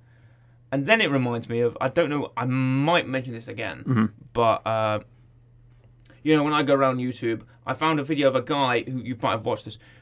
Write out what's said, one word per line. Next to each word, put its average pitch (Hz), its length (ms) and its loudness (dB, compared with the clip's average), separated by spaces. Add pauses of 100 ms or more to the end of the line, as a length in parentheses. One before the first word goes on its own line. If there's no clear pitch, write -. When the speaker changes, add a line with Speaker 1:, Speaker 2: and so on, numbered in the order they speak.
(720)
Speaker 1:
And 139 160 -2
then 220 140 4
it 175 100 2
reminds 123 380 0
me 117 120 -2
of, 117 200 0
I 131 80 0
don't 156 220 0
know, 143 260 -4
I 117 80 -4
might 131 640 2
mention 127 240 -6
this 113 160 -12
again, 110 300 -8 (100)
Speaker 2:
Mm-hmm. 117 160 4 (280)
Speaker 1:
but, 113 320 2
uh, 110 360 0 (1200)
you 156 140 4
know, 147 80 4
when 151 80 0
I 151 100 2
go 139 120 2
around 131 240 4
YouTube, 120 440 -4 (240)
I 127 80 -2
found 156 240 0
a 139 60 -2
video 143 240 2
of 131 80 2
a 120 60 0
guy 135 400 0
who, 131 180 -6
you 117 200 -8
might 120 120 0
have 110 140 -4
watched 120 180 -2
this, - 140 -14 (240)